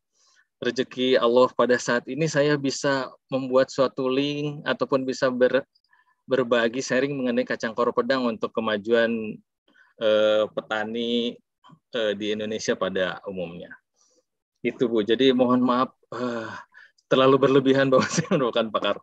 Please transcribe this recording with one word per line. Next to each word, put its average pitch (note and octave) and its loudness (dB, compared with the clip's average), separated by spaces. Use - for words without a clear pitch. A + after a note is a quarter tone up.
rezeki B2+ 0
Allah B2 4
pada B2 2
saat A#2+ -2
ini C#3 -4
saya D3 2
bisa C#3 -4
membuat C3 0
suatu C3 -2
link D3 -4
ataupun C3 -2
bisa C3 -2
ber-, B2+ 2
berbagi A#2+ 0
sharing C3+ -2
mengenai B2+ -2
kacang A2+ -6
koro A#2+ 0
pedang B2 0
untuk A2+ -4
kemajuan, A2+ -2
eh, G#2+ 2
petani, A#2 -4
eh, A2 -2
di G#2 -4
Indonesia G#2+ -4
pada F#2 -2
umumnya. F2 -10
Itu, B2 0
Bu. A2+ 0
Jadi B2 4
mohon B2+ 4
maaf, B2+ 0
eh, A#2 -6
terlalu C3 6
berlebihan C3+ 4
bahwa B2 4
<laughs> - -4
saya E3+ -2
merupakan A#2 0
pakar G2+ -2